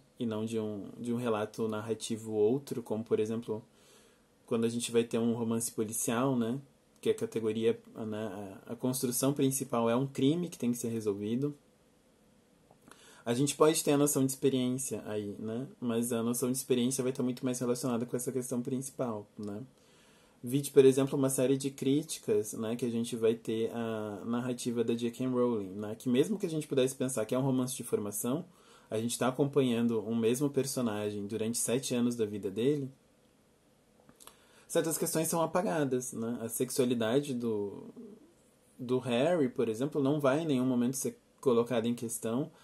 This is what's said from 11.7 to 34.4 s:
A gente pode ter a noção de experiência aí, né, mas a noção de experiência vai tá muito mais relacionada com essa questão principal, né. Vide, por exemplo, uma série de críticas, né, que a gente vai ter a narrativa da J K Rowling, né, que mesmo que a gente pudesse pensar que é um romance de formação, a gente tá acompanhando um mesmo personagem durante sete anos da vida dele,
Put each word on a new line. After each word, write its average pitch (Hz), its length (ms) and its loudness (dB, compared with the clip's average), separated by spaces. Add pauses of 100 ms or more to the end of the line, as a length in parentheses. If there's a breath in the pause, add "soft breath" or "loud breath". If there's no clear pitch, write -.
A 117 80 0
gente 135 220 2
pode 160 300 4
ter 151 80 4
a 143 40 6
noção 143 300 4
de 131 60 -2
experiência 127 720 0
aí, 104 320 -6
né, 113 300 -6 (120)
mas 120 320 0
a 113 80 0
noção 120 300 0
de 131 80 -2
experiência 127 460 0
vai 127 80 0
tá 127 100 -4
muito 123 220 -2
mais 123 160 -2
relacionada 120 440 0
com 123 120 -4
essa 120 160 -4
questão 123 280 -4
principal, 123 640 -4 (140)
né. 104 240 -8 (800 soft breath)
Vide, 135 300 -2
por 135 120 10
exemplo, 135 320 6
uma 135 140 2
série 135 260 2
de 135 140 -2
críticas, 135 840 0
né, 113 200 -4
que 120 100 -4
a 117 60 0
gente 117 240 -2
vai 110 200 4
ter 113 380 -2
a 110 520 -4
narrativa 120 580 -2
da 120 120 0
J 117 180 -2
K 127 160 -4
Rowling, 120 460 0
né, 104 220 -6
que - 120 -6
mesmo 151 280 4
que 185 100 -2
a 165 40 -4
gente 156 160 -2
pudesse 135 300 2
pensar 123 280 -2
que 127 120 -2
é - 20 2
um 135 40 2
romance 127 340 0
de 117 80 -8
formação, 117 600 -2 (460 soft breath)
a 110 80 -2
gente 117 200 -2
tá 120 100 2
acompanhando 127 720 2
um 110 160 -2
mesmo 127 320 2
personagem 104 800 -2
durante 110 320 -2
sete 127 360 0
anos 120 220 2
da 113 80 0
vida 104 260 -4
dele, 131 400 0 (1800 loud breath)